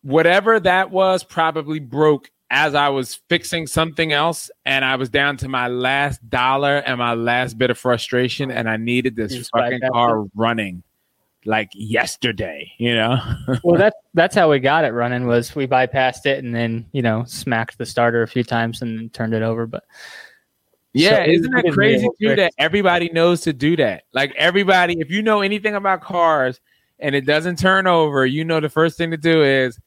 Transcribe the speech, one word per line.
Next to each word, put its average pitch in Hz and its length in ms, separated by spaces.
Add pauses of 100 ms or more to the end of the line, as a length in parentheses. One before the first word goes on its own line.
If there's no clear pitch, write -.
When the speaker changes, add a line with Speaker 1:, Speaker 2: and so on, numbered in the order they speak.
Speaker 1:
whatever 180 580
that 185 320
was 185 320
probably 156 560
broke 143 500 (200)
as 143 260
I 143 140
was 135 260 (140)
fixing 165 360
something 160 460
else, 151 400 (140)
and 135 180
I 131 140
was 127 120
down 143 280
to 135 100
my 127 220
last 127 600
dollar 139 500
and 127 180
my 120 160
last 120 440
bit 123 120
of 117 80
frustration, 123 720
and 120 180
I 110 80
needed 120 380
this 107 160
Speaker 2:
You 123 80
just 120 120
Speaker 1:
fucking 120 280
Speaker 2:
bypassed 131 120
Speaker 1:
car 117 340
Speaker 2:
it? 92 100
Speaker 1:
running, 107 480 (640)
like, 107 280
yesterday, 107 1040
you 120 160
know? 117 260 (220)
<laughs> 127 220
Speaker 2:
Well, 170 140
that, 208 160 (200)
that's 165 220
how 175 160
we 139 80
got 143 240
it 127 80
running, 123 360
was 120 280
we 139 100
bypassed 127 600
it 139 180
and 120 100
then, 113 380
you 135 100
know, 113 240
smacked 117 520
the 120 80
starter 117 360
a 110 60
few 123 160
times 117 380
and 113 180
then 113 120
turned 113 220
it 110 100
over. 113 220
But - 200 (1080)
Speaker 1:
Yeah, 185 320
Speaker 2:
so - 60
we 165 80
Speaker 1:
isn't - 140
that - 120
Speaker 2:
didn't 165 120
Speaker 1:
crazy 214 280
Speaker 2:
really - 160
Speaker 1:
too, 214 160
Speaker 2:
fix - 60
Speaker 1:
that 170 200
everybody 175 520
knows 165 280
to 160 120
do 151 240
that? 107 340
Like, 135 240
everybody, 180 640
if 147 100
you 196 120
know 214 180
anything 208 360
about 196 260
cars 156 580 (400)
and 143 160
it 135 100
doesn't 160 340
turn 185 280
over, 151 380
you 143 180
know 165 160
the 151 80
first 156 300
thing 170 140
to 160 60
do 160 240
is 135 460